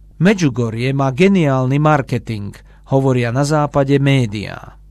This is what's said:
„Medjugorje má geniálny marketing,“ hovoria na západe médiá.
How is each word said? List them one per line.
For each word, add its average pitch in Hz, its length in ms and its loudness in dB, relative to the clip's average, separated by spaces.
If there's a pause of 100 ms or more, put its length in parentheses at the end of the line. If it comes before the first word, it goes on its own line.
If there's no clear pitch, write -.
(220)
„Medjugorje 127 720 0
má 139 160 0
geniálny 139 720 2
marketing,“ 117 720 -2 (400)
hovoria 123 400 0
na 135 80 0
západe 143 560 0
médiá. 117 800 -2 (120)